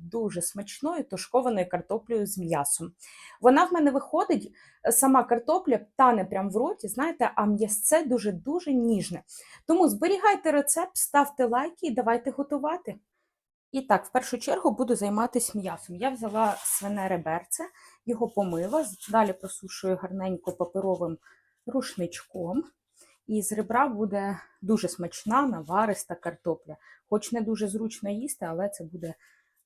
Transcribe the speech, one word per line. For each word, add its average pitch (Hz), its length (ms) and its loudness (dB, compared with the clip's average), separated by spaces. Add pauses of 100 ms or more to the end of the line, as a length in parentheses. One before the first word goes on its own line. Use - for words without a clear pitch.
дуже 175 400 -4
смачною 269 640 -6
тушкованою 214 640 0
картоплею 208 580 -4
з 202 120 -8
м'ясом. 165 540 -2 (480)
Вона 269 240 8
в 359 80 0
мене 311 180 4
виходить, 311 640 0 (320)
е, 233 80 2
сама 269 320 6
картопля 247 560 2 (160)
тане 240 280 6
прям 196 260 -2
в 180 60 -4
роті, 262 320 -2
знаєте, 285 460 0
а 208 120 2
м'ясце 214 580 2
дуже-дуже 247 680 -2
ніжне. 226 500 0 (440)
Тому 339 220 6
зберігайте 359 640 2
рецепт, 285 440 0
ставте 277 480 2
лайки 254 420 -2
і 302 40 0
давайте 233 400 0
готувати. 285 640 -4 (800)
І 269 80 -2
так, 208 240 2
в - 80 -16
першу 254 260 -2
чергу 339 320 0
буду 233 260 0
займатися 214 640 -2
м'ясом. 175 380 -10
Я 226 140 -2
взяла 220 480 0
свине 196 500 -2
реберце, 170 560 -2 (420)
його 233 220 0
помила, 196 560 0
з-, 202 260 -12
далі 208 220 4
просушую 190 640 -6
гарненько 185 560 -6
паперовим 175 680 -2 (480)
рушничком. 185 1000 -6 (640)
І 214 160 0
з 202 100 -4
ребра 226 360 0
буде 202 520 -2 (220)
дуже 190 260 0
смачна, 208 540 -2
навариста 196 720 0
картопля. 160 640 -6 (320)
Хоч 208 240 0
не 233 80 0
дуже 214 280 -2
зручно 214 420 -6
їсти, 220 360 -6
але 170 220 -4
це 202 160 -10
буде 165 300 -10 (520)